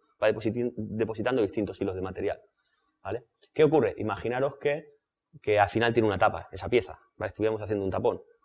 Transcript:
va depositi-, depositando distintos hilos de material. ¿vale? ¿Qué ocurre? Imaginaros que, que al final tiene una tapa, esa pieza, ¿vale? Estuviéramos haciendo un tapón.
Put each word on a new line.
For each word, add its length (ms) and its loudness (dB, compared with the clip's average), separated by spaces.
va 80 6
depositi-, 460 -2
depositando 640 -2
distintos 400 -2
hilos 140 -4
de 60 -8
material. 400 -6
¿vale? 220 -8
¿Qué 100 4
ocurre? 340 4
Imaginaros 600 -4
que, 300 -4
que 180 2
al 100 4
final 240 2
tiene 140 4
una 100 2
tapa, 340 0
esa 180 -10
pieza, 300 2
¿vale? 100 -4
Estuviéramos 340 -2
haciendo 220 -2
un 80 -2
tapón. 320 0